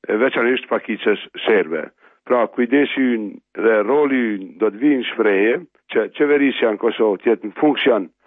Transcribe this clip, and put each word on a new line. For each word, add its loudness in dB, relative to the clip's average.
e, 0
veçanërisht 0
pakicës -4
serbe. 0
Pra, 2
kujdesi 0
ynë -8
dhe 4
roli 2
ynë -10
do 2
të -8
vijë 2
në -6
shprehje 2
që -2
qeverisja 2
në -10
Kosovë 0
të 0
jetë -4
në -10
funksion 2